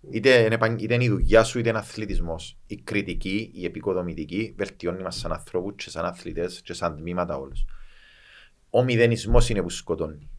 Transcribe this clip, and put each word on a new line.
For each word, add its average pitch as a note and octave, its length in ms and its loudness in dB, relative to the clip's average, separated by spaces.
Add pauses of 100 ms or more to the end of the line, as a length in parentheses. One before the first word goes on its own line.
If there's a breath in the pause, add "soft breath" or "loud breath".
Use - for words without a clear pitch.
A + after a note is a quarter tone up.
Είτε A2+ 200 2
είναι A2+ 260 6
επαγ-, A2+ 260 0
είτε A2+ 120 0
είναι A#2+ 100 2
η A#2+ 60 2
δουλειά G#2+ 340 6
σου, A#2+ 160 -2
είτε A2+ 100 2
είναι A2 80 0
αθλητισμός. F2 800 -4 (100)
Η G#2 80 -10
κριτική, F#2+ 800 -4
η F2 120 -10
επικοδομητική, F2 920 -4
βελτιώνει F#2 460 -6
μας F#2 140 -8
σαν D#2+ 140 -6
ανθρώπους F#2 440 -4
και - 140 -14
σαν E2 160 -6
αθλητές F2 580 -6
και E2+ 100 -12
σαν E2 240 -2
τμήματα E2+ 400 -4
όλους. C2+ 280 -2 (1040 loud breath)
Ο B2 140 4
μηδενισμός A#2 680 4
είναι G#2 120 2
που F2 80 -2
σκοτώνει. D#2 680 -6